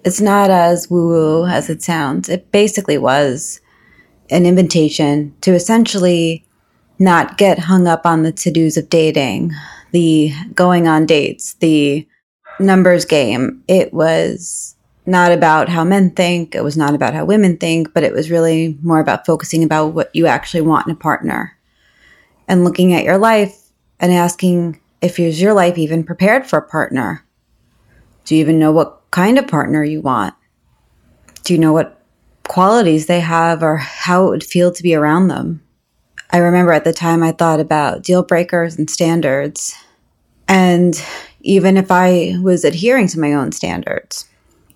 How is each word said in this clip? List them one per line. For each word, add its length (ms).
it's 160
not 280
as 400
woo-woo 560
as 240
it 140
sounds. 460
It 240
basically 440
was 600
an 160
invitation 960
to 120
essentially 920
not 380
get 220
hung 260
up 200
on 180
the 80
to-dos 460
of 120
dating, 640
the 400
going 340
on 180
dates, 500
the 520
numbers 440
game. 640
It 240
was 840
not 280
about 340
how 160
men 280
think. 440
It 80
was 140
not 160
about 200
how 120
women 320
think, 360
but 100
it 100
was 180
really 500
more 200
about 240
focusing 380
about 300
what 220
you 120
actually 340
want 260
in 60
a 20
partner 640
and 160
looking 300
at 100
your 140
life 520
and 140
asking, 680
if 180
is 220
your 120
life 240
even 280
prepared 420
for 100
a 80
partner? 600
Do 120
you 40
even 180
know 140
what 300
kind 260
of 120
partner 340
you 160
want? 340
Do 80
you 80
know 140
what 280
qualities 600
they 120
have 420
or 140
how 500
it 40
would 160
feel 260
to 100
be 140
around 320
them? 340
I 60
remember 340
at 140
the 80
time 280
I 120
thought 260
about 420
deal 220
breakers 540
and 120
standards, 840
and 580
even 340
if 160
I 500
was 220
adhering 460
to 100
my 140
own 180
standards. 800